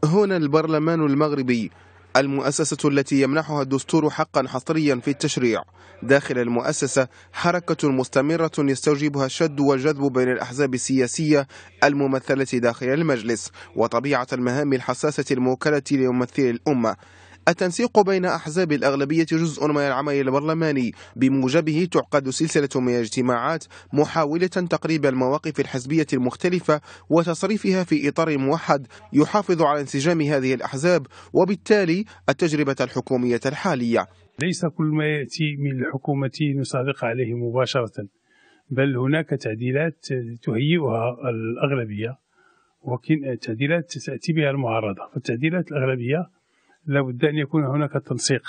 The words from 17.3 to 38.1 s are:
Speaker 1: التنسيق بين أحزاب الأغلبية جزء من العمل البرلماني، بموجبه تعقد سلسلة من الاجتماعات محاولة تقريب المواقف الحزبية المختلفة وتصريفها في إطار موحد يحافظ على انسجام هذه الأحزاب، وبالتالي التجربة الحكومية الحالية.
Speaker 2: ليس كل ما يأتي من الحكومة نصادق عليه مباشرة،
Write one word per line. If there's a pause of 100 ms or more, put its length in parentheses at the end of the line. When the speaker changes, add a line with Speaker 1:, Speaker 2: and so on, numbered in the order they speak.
Speaker 1:
التنسيق
بين
أحزاب
الأغلبية
جزء
من
العمل
البرلماني، (240)
بموجبه
تعقد
سلسلة
من
الاجتماعات (280)
محاولة
تقريب
المواقف
الحزبية
المختلفة (300)
وتصريفها
في
إطار
موحد (260)
يحافظ
على
انسجام
هذه
الأحزاب، (260)
وبالتالي (240)
التجربة
الحكومية
الحالية. (360)
Speaker 2:
ليس
كل
ما
يأتي
من
الحكومة (300)
نصادق
عليه
مباشرة، (640)